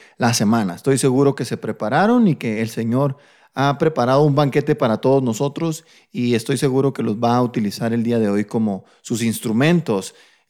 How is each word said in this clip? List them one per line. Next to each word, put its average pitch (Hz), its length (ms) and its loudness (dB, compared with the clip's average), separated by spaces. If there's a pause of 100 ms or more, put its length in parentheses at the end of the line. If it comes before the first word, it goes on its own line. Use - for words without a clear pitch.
(180)
la 120 160 0
semana. 107 400 0
Estoy 135 240 0
seguro 135 360 2
que 120 120 -8
se 117 100 -8
prepararon 190 720 0
y 143 80 2
que 110 240 -4
el 113 80 -2
Señor 123 480 -2 (380)
ha 139 240 0
preparado 139 440 2
un 151 120 4
banquete 147 420 0
para 113 220 0
todos 135 240 2
nosotros 143 600 -4 (280)
y 120 220 -2
estoy 117 240 -2
seguro 135 340 0
que - 100 -6
los 113 140 -2
va 120 200 2
a 123 60 2
utilizar 117 520 -2
el 117 80 0
día 117 160 0
de 110 100 2
hoy 104 160 0
como 104 400 -4 (160)
sus 113 220 -4
instrumentos. 117 920 0 (360)